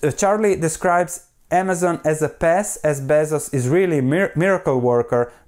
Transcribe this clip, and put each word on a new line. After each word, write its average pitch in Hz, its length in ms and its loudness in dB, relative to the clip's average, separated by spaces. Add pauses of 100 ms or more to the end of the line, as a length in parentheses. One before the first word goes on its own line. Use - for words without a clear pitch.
uh, 151 80 0
Charlie 208 460 0
describes 175 720 -2 (240)
Amazon 180 540 0
as 156 180 0
a 147 80 2
pass, 180 460 -2
as 143 260 -2
Bezos 151 500 0
is 123 160 -2
really 170 320 2
mir-, 151 340 0
miracle 170 460 0
worker, 120 500 0 (180)